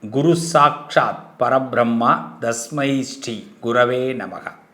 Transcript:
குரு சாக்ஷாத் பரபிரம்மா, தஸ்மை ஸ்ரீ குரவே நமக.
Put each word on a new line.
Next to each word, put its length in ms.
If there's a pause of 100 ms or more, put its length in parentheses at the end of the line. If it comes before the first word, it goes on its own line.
குரு 300 (180)
சாக்ஷாத் 720 (160)
பரபிரம்மா, 720 (280)
தஸ்மை 520 (100)
ஸ்ரீ 320 (280)
குரவே 400 (140)
நமக. 300 (280)